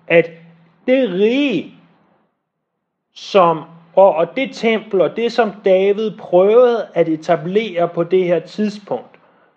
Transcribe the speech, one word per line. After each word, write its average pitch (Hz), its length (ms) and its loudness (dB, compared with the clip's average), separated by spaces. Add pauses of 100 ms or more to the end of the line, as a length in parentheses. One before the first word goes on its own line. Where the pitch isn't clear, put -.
at 170 240 0 (560)
det 254 220 0
rige, 208 680 -2 (1400)
som, 170 500 0 (320)
og, 190 200 6
og 170 200 -2
det 262 200 -6
tempel, 208 460 -2
og 147 140 -4
det, 226 160 -4
som 226 200 0 (140)
David 196 520 0
prøvede 214 760 2
at 165 160 0
etablere 170 800 -4
på 170 140 -6
det 185 200 0
her 175 160 0
tidspunkt, 170 800 -8 (380)